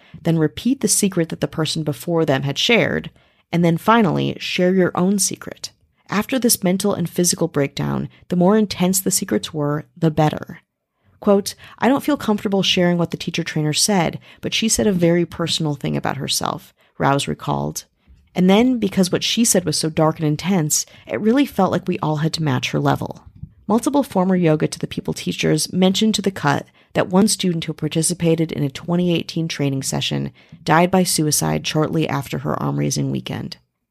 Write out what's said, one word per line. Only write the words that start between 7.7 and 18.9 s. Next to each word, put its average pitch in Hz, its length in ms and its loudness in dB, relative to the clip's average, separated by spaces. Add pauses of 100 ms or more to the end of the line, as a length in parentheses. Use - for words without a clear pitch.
the 180 80 -2
more 185 200 6
intense 190 420 0
the 190 120 -2
secrets 208 420 -4
were, 147 320 -4 (100)
the 160 160 2
better. - 500 0 (580)
Quote, 196 360 2 (220)
'I - 120 0
don't 269 140 2
feel 285 140 0
comfortable 202 460 0
sharing 175 340 2
what 170 140 -2
the 160 60 -8
teacher - 260 -6
trainer 151 300 -2
said, 175 440 0 (220)
but - 140 -6
she 220 160 0
said 220 180 2
a 208 60 2
very 175 320 2
personal 160 500 -4
thing 151 200 -4
about 139 220 -4
herself,' - 560 -4 (240)
Rouse 139 300 0
recalled. 147 580 -4 (500)
And 180 120 4
then, 240 300 4
because 190 340 0